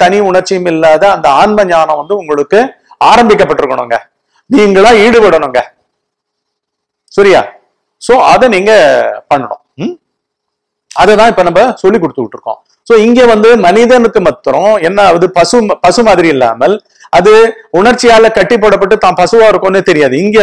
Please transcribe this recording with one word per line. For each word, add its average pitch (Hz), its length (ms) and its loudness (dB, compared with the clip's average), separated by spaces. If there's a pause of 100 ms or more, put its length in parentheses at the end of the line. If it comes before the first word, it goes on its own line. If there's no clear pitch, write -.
தனி 185 160 0 (120)
உணர்ச்சியும் 185 420 -2
இல்லாத 160 320 0 (120)
அந்த 160 120 -4 (140)
ஆன்ம 208 280 0
ஞானம் 156 300 -2
வந்து 165 220 -6
உங்களுக்கு 151 380 -2 (520)
ஆரம்பிக்கப்பட்டிருக்கணுங்க. 143 840 0 (580)
நீங்களா 202 340 2 (140)
ஈடுபடணுங்க. 165 560 0 (1600)
சரியா? 190 240 2 (600)
So - 120 -2 (180)
அதை 202 240 0
நீங்க 196 160 -2 (600)
பண்ணணும். 131 300 -6 (220)
ம்? 349 100 -8 (1080)
அதை 196 180 2
தான் 226 120 2
இப்ப 180 160 -2
நம்ம 175 160 0 (200)
சொல்லி 202 180 2
கொடுத்துக்கிட்டு 123 360 -8
இருக்கோம். - 220 -12 (280)
So 233 60 0 (120)
இங்க 240 160 2 (120)
வந்து 214 160 2 (180)
மனிதனுக்கு 226 600 2
மாத்திரம் 175 480 -2 (140)
என்ன 202 180 -4
ஆகுது? 170 300 0
பசு, 170 200 0 (280)
பசு 208 240 0
மாதிரி 170 260 0
இல்லாமல் 127 400 -2 (420)
அது 202 160 2 (460)
உணர்ச்சியால 226 580 2
கட்டி 208 260 -2
போடப்பட்டு 196 320 0 (100)
தான் 180 160 -2
பசுவா 220 300 2
இருக்கும்னே 190 380 -2
தெரியாது. 147 240 0 (120)
இங்க 214 180 -2